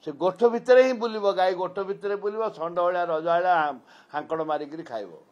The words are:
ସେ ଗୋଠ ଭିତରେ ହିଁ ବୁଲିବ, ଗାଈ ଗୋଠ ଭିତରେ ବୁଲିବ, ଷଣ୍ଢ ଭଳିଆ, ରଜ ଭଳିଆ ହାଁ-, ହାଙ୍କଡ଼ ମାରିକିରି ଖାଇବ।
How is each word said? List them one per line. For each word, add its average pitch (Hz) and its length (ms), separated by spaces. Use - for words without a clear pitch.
ସେ 156 80
ଗୋଠ 175 320
ଭିତରେ 240 380
ହିଁ 262 100
ବୁଲିବ, 220 400
ଗାଈ 185 220
ଗୋଠ 185 260
ଭିତରେ 196 360
ବୁଲିବ, 208 320
ଷଣ୍ଢ 170 300
ଭଳିଆ, 175 260
ରଜ 160 200
ଭଳିଆ 175 300
ହାଁ-, 147 260
ହାଙ୍କଡ଼ 151 320
ମାରିକିରି 151 380
ଖାଇବ। 107 280